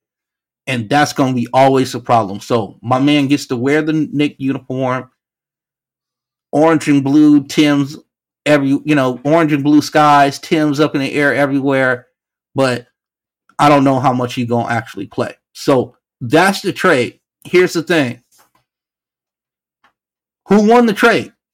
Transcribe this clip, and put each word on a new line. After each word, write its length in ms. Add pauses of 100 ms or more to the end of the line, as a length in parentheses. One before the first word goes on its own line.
(680)
And 240
that's 240
gonna 180
be 200
always 420
a 60
problem. 380
So 440
my 180
man 280
gets 180
to 100
wear 240
the 140 (180)
Knick 260
uniform, 720 (1400)
orange 360
and 140
blue 420
Timbs, 520 (480)
every, 400
you 100
know, 300
orange 300
and 100
blue 160
skies, 580
Timbs 400
up 160
in 60
the 120
air 220
everywhere. 720 (460)
But 340 (680)
I 120
don't 140
know 140
how 140
much 220
he 100
gonna 240
actually 380
play. 280 (200)
So 420 (240)
that's 400
the 140
trade. 460 (240)
Here's 280
the 100
thing. 400 (2250)
Who 200
won 160
the 80
trade? 400 (220)